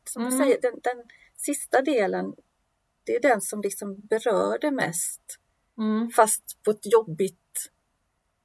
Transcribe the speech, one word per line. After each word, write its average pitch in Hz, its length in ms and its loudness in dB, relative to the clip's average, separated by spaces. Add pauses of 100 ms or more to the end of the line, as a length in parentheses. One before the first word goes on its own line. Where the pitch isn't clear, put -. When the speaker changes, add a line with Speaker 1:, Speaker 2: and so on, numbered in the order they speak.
Speaker 1:
som - 180 -6
du 247 60 -2
Speaker 2:
Mm. 254 160 0
Speaker 1:
säger, 254 160 4
den, 240 220 -4
den 240 220 -4 (320)
sista - 460 0
delen 190 520 0 (720)
det 220 120 0
är 247 40 0
den 247 200 4
som 214 200 -4
liksom 202 400 -6
berör 208 600 0
det 302 100 0
mest. - 680 -4 (400)
Speaker 2:
Mm. 220 320 -2
Speaker 1:
Fast - 520 2
på 208 80 0
ett 208 220 -2
jobbigt 196 760 0 (760)